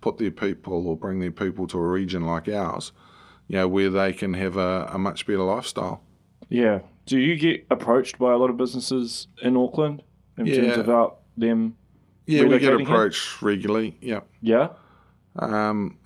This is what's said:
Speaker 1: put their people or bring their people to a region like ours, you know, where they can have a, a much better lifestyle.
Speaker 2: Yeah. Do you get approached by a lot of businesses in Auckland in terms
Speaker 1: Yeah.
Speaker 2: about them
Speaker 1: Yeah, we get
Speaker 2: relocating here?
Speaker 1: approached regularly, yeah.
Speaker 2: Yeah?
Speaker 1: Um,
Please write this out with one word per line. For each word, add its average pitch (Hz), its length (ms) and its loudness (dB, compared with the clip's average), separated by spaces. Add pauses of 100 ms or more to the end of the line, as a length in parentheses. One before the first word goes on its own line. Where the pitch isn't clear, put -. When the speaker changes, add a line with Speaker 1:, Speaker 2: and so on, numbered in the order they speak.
Speaker 1:
put - 180 -4
their 98 140 -2
people 90 560 -4
or 80 80 -2
bring 95 240 -6
their 90 100 -4
people 92 380 -4
to 92 100 -6
a 85 100 -2
region 90 380 -2
like 82 220 -4
ours, 101 420 -6 (560)
you 101 100 -6
know, 92 120 2
where 98 220 2
they 95 220 0
can 95 220 -6
have 92 220 -4
a, 92 360 -2
a 95 60 -6
much 95 280 -4
better 98 180 0
lifestyle. 101 580 -4 (460)
Speaker 2:
Yeah. 113 320 2 (260)
Do 135 120 0
you 156 180 2
get 160 340 0
approached 123 480 0
by 123 140 2
a 120 40 4
lot 127 140 4
of 120 60 -4
businesses 123 720 -4 (140)
in 127 140 2
Auckland 147 460 0 (340)
in 117 100 -4
terms 135 120 2 (180)
Speaker 1:
Yeah. 113 40 2
Speaker 2:
about 117 400 2 (160)
them 113 400 0 (500)
Speaker 1:
Yeah, 151 180 4
we 127 140 6
get 135 140 6
Speaker 2:
relocating 120 60 4
here? 143 40 0 (120)
Speaker 1:
approached - 480 0
regularly, 104 580 0
yeah. 110 200 -6 (200)
Speaker 2:
Yeah? 113 280 4 (680)
Speaker 1:
Um, 107 680 -2